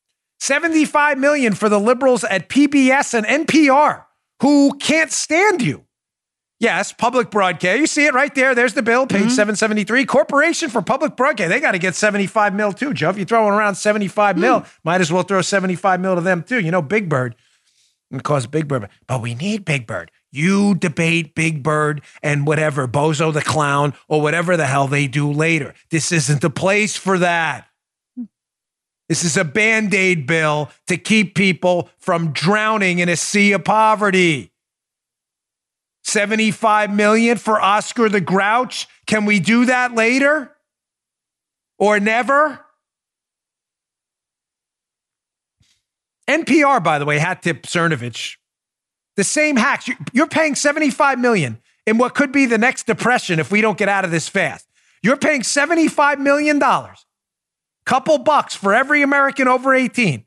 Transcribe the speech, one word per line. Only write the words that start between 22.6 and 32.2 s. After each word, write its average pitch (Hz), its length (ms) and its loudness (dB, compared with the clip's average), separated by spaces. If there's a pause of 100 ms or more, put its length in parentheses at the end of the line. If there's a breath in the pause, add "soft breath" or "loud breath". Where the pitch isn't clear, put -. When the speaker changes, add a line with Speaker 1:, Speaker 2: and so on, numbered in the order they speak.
Speaker 1:
Bozo 151 480 0
the 147 80 -2
Clown, 143 520 0 (140 soft breath)
or 151 140 0
whatever 170 340 0
the 156 100 0
hell 139 200 0
they 143 220 0
do 147 220 -2
later. 156 440 -2 (160 soft breath)
This 160 220 -2
isn't 143 280 0
the 165 100 0
place 208 460 0
for 185 220 -2
that. 170 480 -2 (1400)
This 160 160 -2
is 165 120 -2
a 190 80 0
Band-Aid 190 840 0
bill 151 440 -2 (180 soft breath)
to - 80 -2
keep 214 400 0
people 180 600 0
from 165 340 -2